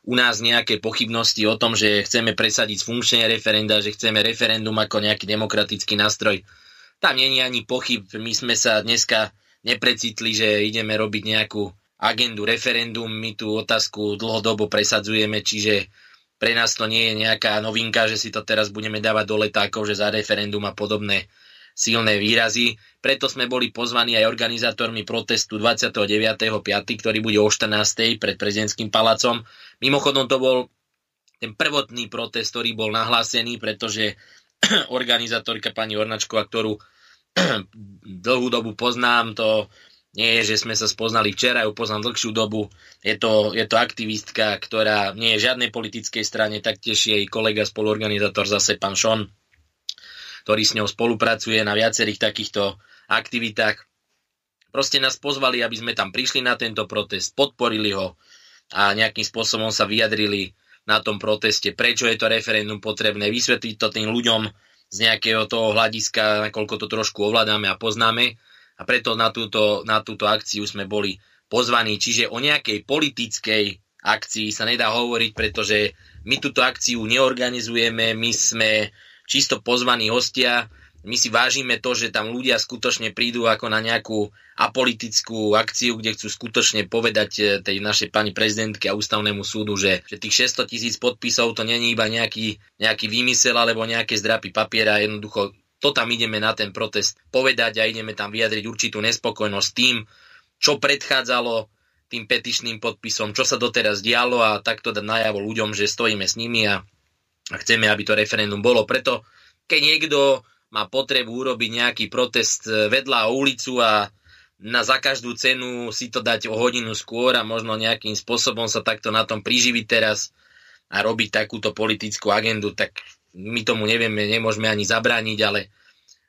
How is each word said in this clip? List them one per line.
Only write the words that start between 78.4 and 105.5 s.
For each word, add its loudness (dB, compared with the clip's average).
čisto 2
pozvaní 2
hostia. 0
My -6
si 2
vážime 2
to, -2
že -2
tam -2
ľudia 2
skutočne -4
prídu -2
ako 0
na 0
nejakú -2
apolitickú 0
akciu, 0
kde -4
chcú -10
skutočne 0
povedať, 0
e, 4
tej -2
našej -2
pani 0
prezidentke -2
a 0
ústavnému -2
súdu, -4
že, 0
že -14
tých 2
šesťsto 0
tisíc -6
podpisov 0
to -2
není 0
iba 2
nejaký, -2
nejaký 0
výmysel 6
alebo 4
nejaké -2
zdrapy 0
papiera. 4
Jednoducho -2
to 2
tam 2
ideme 0
na 2
ten -4
protest -2
povedať 2
a 4
ideme -6
tam -6
vyjadriť 0
určitú -4
nespokojnosť -2
s -8
tým, 2
čo 4
predchádzalo 0
tým -8
petičným -2
podpisom, -4
čo 0
sa 0
doteraz 0
dialo 2
a 2
takto -4
dať -4
najavo 0
ľuďom, -2